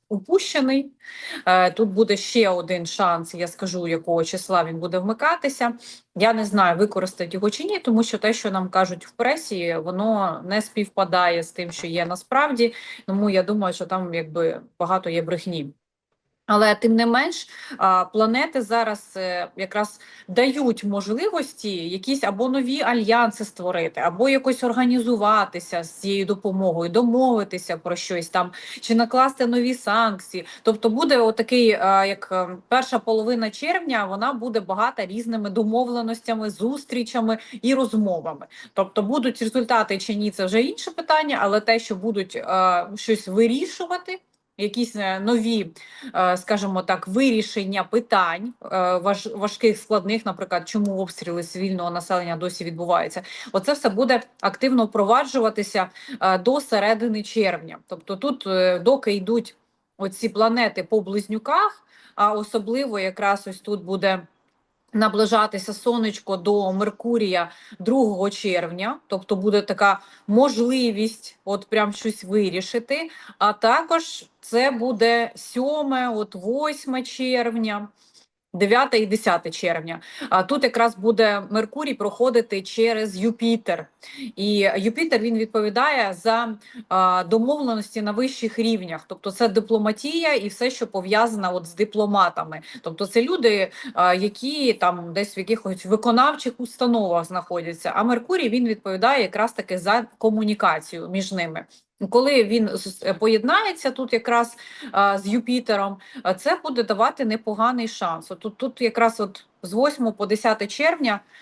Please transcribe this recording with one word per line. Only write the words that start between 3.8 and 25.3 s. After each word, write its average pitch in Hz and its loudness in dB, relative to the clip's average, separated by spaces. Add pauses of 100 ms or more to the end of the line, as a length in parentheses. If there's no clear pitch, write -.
якого 165 0
числа 180 0
він 165 -6
буде 180 -2
вмикатися. 254 0 (420)
Я 214 4
не 220 -2
знаю, 190 4
використають 185 -2
його 202 0
чи 254 -4
ні, 392 -2
тому 226 4
що 220 -6
те, 214 2
що 220 -6
нам 185 -2
кажуть 185 0
в - -20
пресі, 220 -2
воно 185 -2
не 202 -2
співпадає 180 0
з 165 -12
тим, 175 -10
що 170 -10
є 170 -2
насправді, 233 0 (340)
тому 202 0
я 190 4
думаю, 196 -2
що 180 -8
там 180 -4
якби 165 -2 (180)
багато 180 -2
є 170 -2
брехні. 165 -4 (800)
Але 208 6
тим 226 4
не 226 4
менш, 269 0 (280)
а, 185 4
планети 240 0
зараз, 214 -2
е, 180 -4 (100)
якраз 208 -4 (280)
дають 254 2
можливості 202 -4
якісь 190 -4
або 220 0
нові 262 0
альянси 233 2
створити, 175 -4
або 175 2
якось 262 2
організуватися 214 2